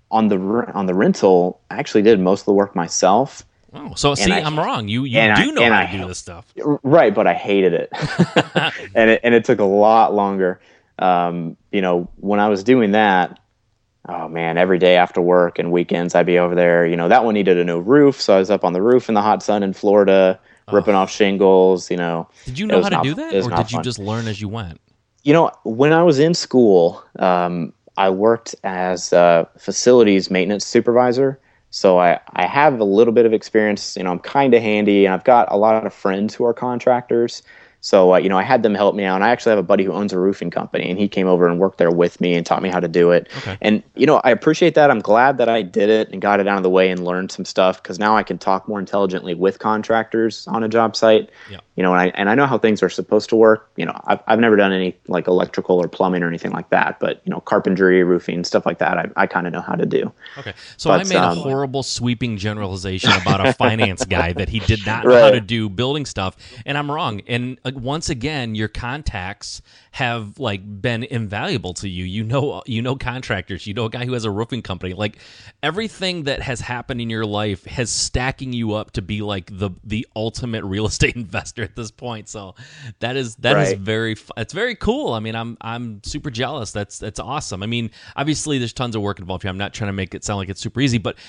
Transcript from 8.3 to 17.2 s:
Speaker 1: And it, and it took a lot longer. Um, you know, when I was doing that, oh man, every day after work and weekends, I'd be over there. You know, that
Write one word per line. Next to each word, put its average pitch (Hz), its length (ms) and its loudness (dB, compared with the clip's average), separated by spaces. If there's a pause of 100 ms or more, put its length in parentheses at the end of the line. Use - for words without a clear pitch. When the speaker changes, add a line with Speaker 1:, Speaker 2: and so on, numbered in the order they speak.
Speaker 1:
And 113 160 6
it, 113 120 4
and 120 120 2
it 113 100 4
took 120 140 0
a 104 60 0
lot 104 500 4
longer. 98 480 0 (360)
Um, 87 600 0 (140)
you 101 100 0
know, 90 340 -2
when 104 240 -2
I 104 80 2
was 98 160 -2
doing 117 280 4
that, 101 460 2 (680)
oh 85 200 -10
man, 82 280 -4
every 92 220 2
day 90 180 4
after 87 240 2
work 87 380 2
and 87 120 -4
weekends, 87 440 -2
I'd 87 100 4
be 87 140 2
over 87 160 2
there. 87 320 4
You 85 100 -2
know, 85 120 -2
that 120 180 4